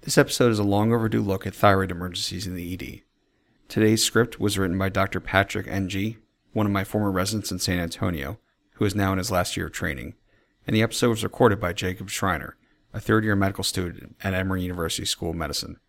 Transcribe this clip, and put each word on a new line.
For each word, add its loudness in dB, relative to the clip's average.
This 0
episode 4
is 2
a 2
long 4
overdue 0
look -2
at -8
thyroid 4
emergencies -6
in -8
the -8
E -6
D. -12
Today's 4
script 2
was 0
written 2
by 0
Doctor -2
Patrick 0
N -4
G, -4
one 2
of 2
my 2
former 0
residents -2
in -6
San 0
Antonio, -4
who 0
is 0
now 2
in 0
his -4
last 0
year -4
of -10
training, -6
and 0
the 6
episode 2
was 0
recorded 4
by -2
Jacob -6
Schreiner, -2
a -8
third-year 2
medical 0
student -6
at 0
Emory -2
University -4
School -4
of -4
Medicine. -6